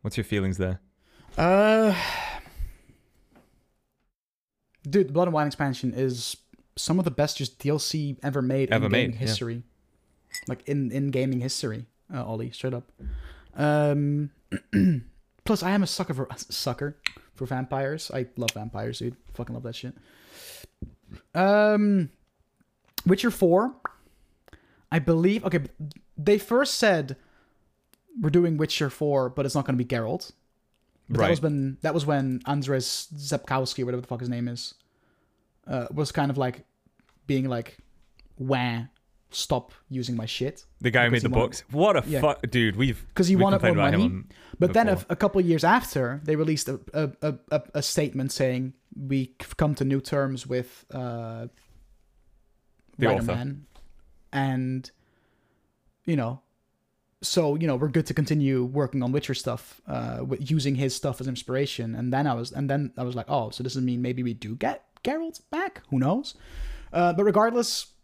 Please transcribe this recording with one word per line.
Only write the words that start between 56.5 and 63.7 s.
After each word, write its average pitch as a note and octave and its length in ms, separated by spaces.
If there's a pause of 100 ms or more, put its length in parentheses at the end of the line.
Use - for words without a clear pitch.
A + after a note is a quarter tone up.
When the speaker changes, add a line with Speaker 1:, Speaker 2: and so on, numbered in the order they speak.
Speaker 2:
so, D3+ 320
you D#3+ 120
know, C3+ 100
we're D3 120
good D3+ 180
to - 80
continue C#3 500
working C3 380
on B2 80
Witcher C#3 220
stuff, - 540
uh, A#2+ 400
with, C3+ 240
using C#3+ 240
his C3 200
stuff C3+ 280
as B2+ 40
inspiration. B2 680
And B2 180
then C#3 140
I B2+ 80
was, A#2 180
and C3+ 160
then C#3 300
I B2+ 40
was B2 140
like, A2+ 140
"Oh, B2 200
so B2+ 140
does B2+ 140